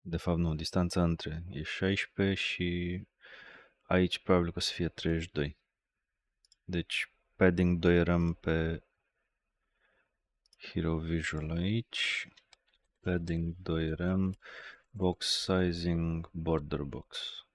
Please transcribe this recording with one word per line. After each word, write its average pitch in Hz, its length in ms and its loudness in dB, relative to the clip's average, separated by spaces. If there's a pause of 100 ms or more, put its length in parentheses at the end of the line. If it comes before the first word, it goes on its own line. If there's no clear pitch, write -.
De 82 160 -6
fapt, 85 220 0
nu, 82 160 2
distanța 87 480 0
între 82 480 0
e 78 120 -8
șaisprezece 98 720 0
și 87 680 -4 (800)
aici 92 360 2
probabil 87 340 2
că - 60 -6
o - 20 -4
să - 120 -2
fie 85 160 -2
treizeci 82 340 -2
și 85 100 -10
doi. 73 240 -2 (1080)
Deci, - 480 -4 (240)
padding 90 420 6
doi 87 260 6
rem 85 280 2
pe 82 500 -2 (1800)
hero 82 400 -2
visual 78 520 -4
aici, 95 760 -2 (720)
padding 85 600 -2
doi 80 320 -2
rem, 92 440 0 (520)
box 92 360 0
sizing, 85 1040 0
border 76 500 -2
box - 360 -10 (360)